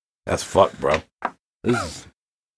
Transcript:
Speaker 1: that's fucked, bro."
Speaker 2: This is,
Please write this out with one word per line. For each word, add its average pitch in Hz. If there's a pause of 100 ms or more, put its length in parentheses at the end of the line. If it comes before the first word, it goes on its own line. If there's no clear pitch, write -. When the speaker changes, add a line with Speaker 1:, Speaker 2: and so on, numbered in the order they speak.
(260)
Speaker 1:
that's -
fucked, -
bro." 76 (600)
Speaker 2:
This 120
is, - (520)